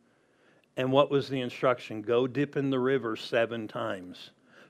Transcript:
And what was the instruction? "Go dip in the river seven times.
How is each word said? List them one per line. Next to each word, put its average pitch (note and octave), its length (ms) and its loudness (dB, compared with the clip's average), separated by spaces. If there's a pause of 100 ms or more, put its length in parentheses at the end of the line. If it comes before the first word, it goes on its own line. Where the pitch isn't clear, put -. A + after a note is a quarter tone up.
(760)
And C3 160 0
what C#3 180 6
was C3+ 200 0
the C3+ 100 -2
instruction? A#2+ 640 -2
"Go A#2+ 240 2
dip C#3 320 -2
in C#3 100 0
the C3+ 100 2
river B2 380 0
seven A2+ 520 -2
times. G2+ 640 -8 (380)